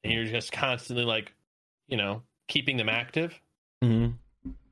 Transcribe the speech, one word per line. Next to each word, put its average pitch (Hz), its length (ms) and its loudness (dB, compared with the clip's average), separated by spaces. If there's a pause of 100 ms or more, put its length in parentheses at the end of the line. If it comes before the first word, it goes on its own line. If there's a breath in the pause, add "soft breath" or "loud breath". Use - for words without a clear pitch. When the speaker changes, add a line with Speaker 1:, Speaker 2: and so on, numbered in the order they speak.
Speaker 1:
And 113 100 -2
you're 113 120 2
just 113 280 -4
constantly, 123 520 0
like, 110 280 0 (540)
you 127 120 -2
know, 101 240 -2 (260)
keeping 131 300 0
them 110 100 2
active. 123 500 -2 (460)
Speaker 2:
Mm-hmm. 113 680 0 (200)